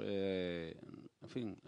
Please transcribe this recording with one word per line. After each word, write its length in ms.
eh, 760
en 80
fin, 260